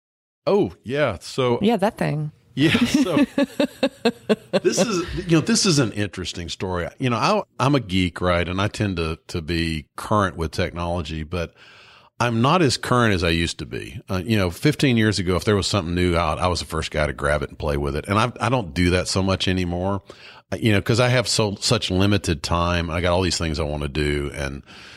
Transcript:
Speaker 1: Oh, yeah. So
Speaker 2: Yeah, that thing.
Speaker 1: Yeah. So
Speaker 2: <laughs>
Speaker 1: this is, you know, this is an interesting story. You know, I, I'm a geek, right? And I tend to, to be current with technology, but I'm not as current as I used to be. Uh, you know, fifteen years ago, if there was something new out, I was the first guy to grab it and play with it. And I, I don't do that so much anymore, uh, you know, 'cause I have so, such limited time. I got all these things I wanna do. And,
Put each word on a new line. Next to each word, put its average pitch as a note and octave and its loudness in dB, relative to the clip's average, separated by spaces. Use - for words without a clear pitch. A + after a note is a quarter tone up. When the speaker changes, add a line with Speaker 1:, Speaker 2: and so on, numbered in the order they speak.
Speaker 1:
Oh, D#3+ 2
yeah. B2 0
So B2 0
Speaker 2:
Yeah, A3 4
that G3 -2
thing. D3+ -4
Speaker 1:
Yeah. D#3+ 2
So C4 2
Speaker 2:
<laughs> - -2
Speaker 1:
this - 0
is, F#3 -2
you D#3+ 6
know, D3+ 4
this A3+ 2
is D3+ 4
an G#2+ 2
interesting F#2+ -6
story. F2+ -4
You C3 0
know, A#2+ 0
I, F#3 0
I'm C#3 2
a C3+ 4
geek, F2+ 0
right? F2 2
And F#2 -2
I G#2 0
tend G2+ -2
to, E2 -4
to F2 -6
be D#2+ -2
current F#2+ 0
with E2 -4
technology, E2+ -4
but E2 -6
I'm A#2 0
not D#3+ 4
as D3 2
current A#2+ 2
as F2+ 0
I E2+ 2
used E2 0
to D#2 -8
be. A#1 -10
Uh, F#2 -2
you A2 2
know, F#2 2
fifteen C3+ 2
years G#2+ 4
ago, F2+ 0
if E2 -2
there G#2 4
was F2+ 0
something F2 -2
new F2+ 2
out, D#2+ 0
I F2+ 0
was E2+ 0
the D#2+ -8
first D#2 -6
guy D2+ 0
to C#2 -2
grab C#2+ 0
it C#2 -8
and - -18
play D2+ 0
with C#2+ -2
it. D2+ -6
And G2+ 0
I, A#2 0
I G#2+ -2
don't A#2 -2
do F2 2
that F2+ 0
so G2 0
much F#2+ 0
anymore, F#2 -2
uh, - -6
you A2 2
know, G2 4
'cause A#2+ 0
I B2 2
have B2 2
so, G#2 0
such - 0
limited G2 2
time. E2+ 0
I E2+ -2
got F2 2
all F#2 2
these F2 0
things D#2+ -2
I D#2+ -2
wanna D2 -4
do. D2 -2
And, C#2 -6